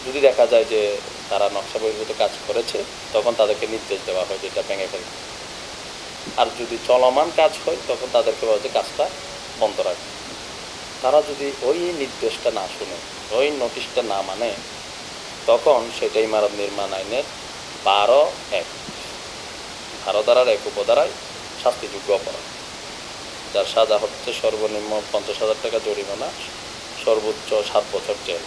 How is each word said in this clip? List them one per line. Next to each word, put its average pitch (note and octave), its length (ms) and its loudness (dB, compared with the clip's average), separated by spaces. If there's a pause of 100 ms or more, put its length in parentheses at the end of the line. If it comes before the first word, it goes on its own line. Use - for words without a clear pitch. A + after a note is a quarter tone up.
যদি C3 140 -2 (100)
দেখা B2 240 8
যায় A2+ 200 8
যে A2 80 4 (500)
তারা G2+ 160 4 (100)
নকশা G2 260 -4
বহির্ভূত G#2+ 280 0 (120)
কাজ G2+ 100 4 (140)
করেছে A2 320 0 (360)
তখন G#2+ 260 4
তাদেরকে G#2+ 340 4
নির্দেশ G#2 340 -4
দেওয়া F#2 180 0
হয় F#2+ 160 -4
যে G2 80 -6
এটা F#2+ 180 -2
ভেঙে F#2+ 240 -2
ফেলতে। F2+ 240 -8 (1200)
আর A2+ 80 4 (100)
যদি A#2 180 -4 (120)
চলমান B2+ 400 6 (120)
কাজ D#3 120 6 (100)
হয় E3 160 0 (120)
তখন B2 260 -2
তাদেরকে A2+ 280 2
বলা A2+ 100 4
হয় G#2 120 0
যে - 100 -4
কাজটা A2+ 280 0 (560)
বন্ধ G#2+ 160 2 (120)
রাখবে। F2 220 -6 (920)
তারা C3 160 6 (120)
যদি C#3 160 -4 (220)
ওই D#3 100 4 (240)
নির্দেশটা B2 560 -2
না F#2+ 60 -2 (120)
শুনে, F#2 200 -8 (420)
ওই C#3 80 4 (160)
নোটিশটা A#2+ 400 -2 (100)
না G2 60 0 (100)
মানে, G#2+ 220 -2 (1000)
তখন A#2+ 300 8 (180)
সেটা A2 200 0 (100)
ইমারত G#2 240 4 (100)
নির্মাণ G2+ 360 -4
আইনের A2 280 -4 (600)
বারো G#2 340 8 (380)
এক, - 60 -8 (1400)
বারো G2 240 2
ধারার B2 280 8
এক G2+ 160 0
উপধারায় A2+ 420 4 (500)
শাস্তিযোগ্য G2+ 460 -2 (100)
অপরাধ, - 260 -6 (1080)
যার G2 220 2
সাজা A2 280 6
হচ্ছে - 260 -6 (120)
সর্বনিম্ন G#2+ 520 0 (200)
পঞ্চাশ G2+ 300 -2
হাজার G#2+ 220 2
টাকা A2+ 220 0
জরিমানা, G#2 420 -2 (720)
সর্বোচ্চ A2 460 2 (220)
সাত G#2 140 2 (100)
বছর G#2 320 -2
জেল। E2+ 200 -4